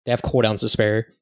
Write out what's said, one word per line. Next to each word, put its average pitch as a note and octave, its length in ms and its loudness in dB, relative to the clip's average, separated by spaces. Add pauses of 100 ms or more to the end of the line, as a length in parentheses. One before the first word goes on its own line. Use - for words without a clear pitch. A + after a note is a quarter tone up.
They A#2+ 60 -4
have A#2+ 100 -2
cooldowns A2 380 0
to A2 100 -2
spare. G#2+ 380 0 (140)